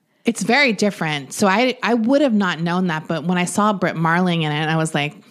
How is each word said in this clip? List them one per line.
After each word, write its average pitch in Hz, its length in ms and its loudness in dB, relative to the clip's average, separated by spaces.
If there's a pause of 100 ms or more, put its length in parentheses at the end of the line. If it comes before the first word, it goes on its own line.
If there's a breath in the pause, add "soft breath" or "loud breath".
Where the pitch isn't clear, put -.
(260)
It's 220 180 -2
very 247 300 2
different. 170 580 -2
So - 160 0
I, 233 340 2
I 208 120 0
would 247 280 2
have 269 120 2
not 180 260 0
known 175 280 0
that, 156 200 -4
but 160 160 -4
when 180 140 0
I 180 80 0
saw 208 260 0
Britt 180 240 -2
Marling 165 460 0
in 151 100 -2
it, 151 160 -2
I 160 80 0
was 160 180 -2
like, 147 200 -2 (180)